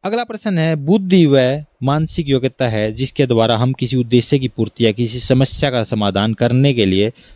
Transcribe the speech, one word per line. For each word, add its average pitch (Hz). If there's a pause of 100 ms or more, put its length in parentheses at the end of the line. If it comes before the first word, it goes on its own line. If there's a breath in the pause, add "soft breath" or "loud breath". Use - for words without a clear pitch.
अगला 226
प्रश्न 214
है, 160
बुद्धि 180
वह 139 (180)
मानसिक 151
योग्यता 127
है 110
जिसके 131
द्वारा 117
हम 123
किसी 127
उद्देश्य 123
की 127
पूर्ति 113
या 107
किसी 117
समस्या 131
का 120
समाधान 104
करने 127
के 110
लिए 98 (240 loud breath)